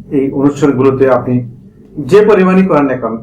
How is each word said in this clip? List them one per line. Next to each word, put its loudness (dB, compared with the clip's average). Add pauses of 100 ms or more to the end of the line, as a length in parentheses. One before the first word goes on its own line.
(100)
এই -2
অনুষ্ঠানগুলোতে 0
আপনি -2 (500)
যে 2
পরিমাণই 2
করেন 0
না -2
কেন, -8